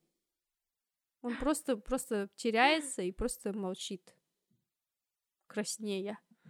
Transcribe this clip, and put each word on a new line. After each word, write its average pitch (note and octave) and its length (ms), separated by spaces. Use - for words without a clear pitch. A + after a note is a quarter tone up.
Он A#3+ 140
просто, C4+ 400
просто G#3+ 600
теряется C4 640
и F3+ 100
просто - 440
молчит, F#3+ 580
краснея. G#3 720